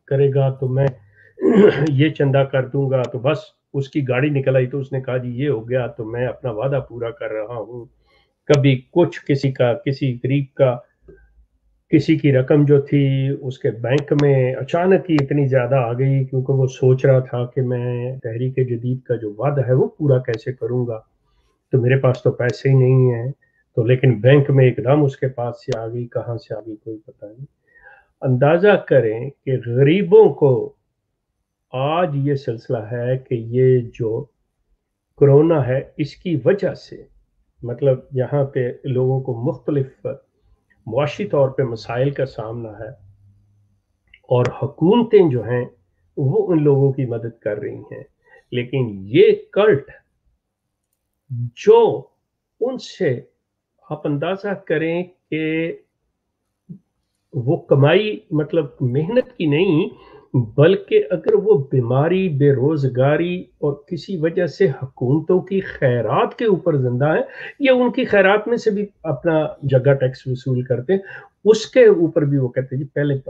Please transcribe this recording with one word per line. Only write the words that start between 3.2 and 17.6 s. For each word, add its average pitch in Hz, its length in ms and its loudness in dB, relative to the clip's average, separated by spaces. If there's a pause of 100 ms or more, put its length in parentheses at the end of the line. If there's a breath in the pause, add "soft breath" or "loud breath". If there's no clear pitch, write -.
उसकी 139 280 -4
गाड़ी 127 280 0
निकल 135 260 0
आई 127 120 2
तो 139 120 -8
उसने 131 220 -8
कहा 131 160 -6
जी 123 140 -6
ये 127 160 -4
हो 110 140 -2
गया 120 260 -4
तो 117 180 -12
मैं 117 220 -6
अपना 120 240 -8
वादा 127 280 -4
पूरा 117 300 -8
कर 113 220 -10
रहा 110 260 -8
हूँ। 117 320 -14 (580)
कभी 139 280 4
कुछ - 420 -2
किसी 135 340 -2
का, 123 220 0
किसी 135 400 -4
गरीब 135 320 -2
का, 123 420 -2 (1040 soft breath)
किसी 156 260 4
की 139 140 2
रकम 143 340 4
जो 139 160 6
थी 135 500 0
उसके 131 380 -6
बैंक 117 440 -2
में 135 420 2
अचानक 175 540 0
ही 160 60 2
इतनी 143 320 0
ज़्यादा 127 300 0
आ 120 160 0
गई 135 320 0
क्योंकि 131 280 -4
वो 131 140 2
सोच 131 380 2
रहा 131 160 4
था 123 240 -6
कि 131 160 -6